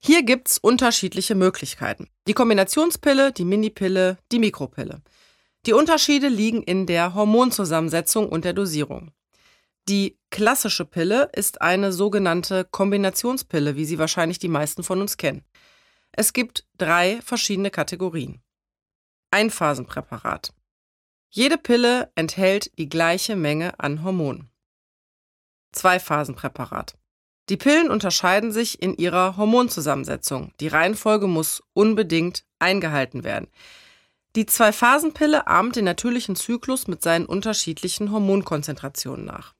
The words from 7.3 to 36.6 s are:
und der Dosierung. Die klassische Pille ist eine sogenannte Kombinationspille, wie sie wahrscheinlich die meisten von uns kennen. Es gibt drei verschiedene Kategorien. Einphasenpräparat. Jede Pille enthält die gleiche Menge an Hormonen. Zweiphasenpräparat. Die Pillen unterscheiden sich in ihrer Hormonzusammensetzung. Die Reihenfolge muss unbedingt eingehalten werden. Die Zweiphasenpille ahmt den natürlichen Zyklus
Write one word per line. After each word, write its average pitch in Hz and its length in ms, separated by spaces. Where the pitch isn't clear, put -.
und 165 160
der 175 80
Dosierung. 165 600
Die 196 300
klassische 214 560
Pille 202 480
ist - 280
eine 190 300
sogenannte 185 760
Kombinationspille, 147 1080
wie 151 100
sie 160 120
wahrscheinlich 165 400
die 180 100
meisten 156 360
von 190 180
uns 208 160
kennen. 143 260
Es - 220
gibt - 340
drei 175 460
verschiedene 196 480
Kategorien. 165 720
Einphasenpräparat. 143 1200
Jede 277 260
Pille 240 560
enthält 190 640
die 151 120
gleiche 170 460
Menge 156 440
an 151 240
Hormonen. 170 480
Zweiphasenpräparat. 151 1200
Die 196 80
Pillen 302 340
unterscheiden 202 600
sich 220 300
in 185 160
ihrer 180 400
Hormonzusammensetzung. 151 1200
Die 151 80
Reihenfolge 196 600
muss 160 340
unbedingt 180 680
eingehalten 156 680
werden. 110 260
Die 220 120
Zweiphasenpille 277 1000
ahmt 220 300
den 214 100
natürlichen 233 500
Zyklus 240 520